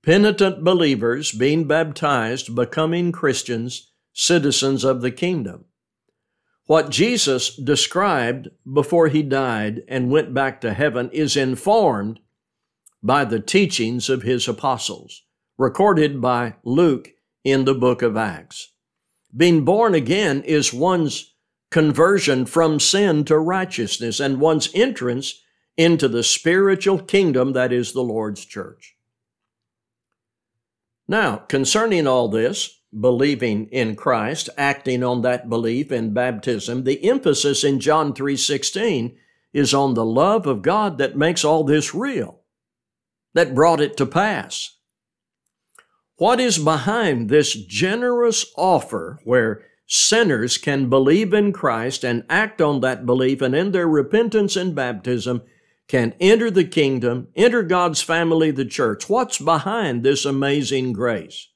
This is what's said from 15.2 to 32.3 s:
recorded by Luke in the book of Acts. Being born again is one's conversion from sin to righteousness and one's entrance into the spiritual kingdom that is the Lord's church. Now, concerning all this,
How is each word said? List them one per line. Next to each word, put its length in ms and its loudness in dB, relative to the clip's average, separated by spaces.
recorded 640 2
by 440 -2
Luke 480 0
in 200 2
the 100 2
book 280 2
of 140 0
Acts. 560 -8
Being 300 4
born 300 2
again 480 0
is 300 0
one's 640 -2
conversion 760 2
from 340 0
sin 460 2
to 140 2
righteousness 840 -4
and 200 -2
one's 340 2
entrance 680 -2
into 300 4
the 160 0
spiritual 760 2
kingdom 560 2
that 180 0
is 200 -2
the 100 -4
Lord's 420 -6
church. 500 -18
Now, 280 0
concerning 720 0
all 220 2
this, 500 -2